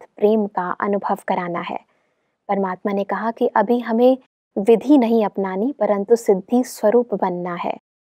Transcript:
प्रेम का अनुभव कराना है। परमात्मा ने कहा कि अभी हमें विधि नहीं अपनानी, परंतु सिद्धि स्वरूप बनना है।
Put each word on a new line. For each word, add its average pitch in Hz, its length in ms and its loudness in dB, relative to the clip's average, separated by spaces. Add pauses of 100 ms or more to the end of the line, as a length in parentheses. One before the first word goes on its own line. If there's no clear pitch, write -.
(160)
प्रेम 214 300 2
का 180 240 -4
अनुभव 202 480 -4 (100)
कराना 175 320 -4
है। 185 200 -8 (680)
परमात्मा 196 440 -2
ने 196 120 -2
कहा 196 260 -4
कि 247 160 -2
अभी 240 340 0
हमें 240 380 2 (400)
विधि 233 400 4
नहीं 226 260 2
अपनानी, 196 480 -4
परंतु 202 440 0
सिद्धि 226 480 0
स्वरूप 233 500 0
बनना 180 400 -4
है। - 220 -8 (440)